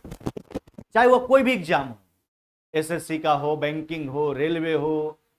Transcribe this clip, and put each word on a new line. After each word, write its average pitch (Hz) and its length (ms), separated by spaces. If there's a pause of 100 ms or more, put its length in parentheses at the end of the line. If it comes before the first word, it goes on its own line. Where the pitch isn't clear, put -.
(960)
चाहे 240 120
वो 254 120
कोई 254 240
भी 254 100
exam 160 360
हो, 117 80 (800)
एसएससी 156 440
का 156 140
हो, 147 240
banking 156 520
हो, 143 240
railway 160 400
हो, 156 460 (200)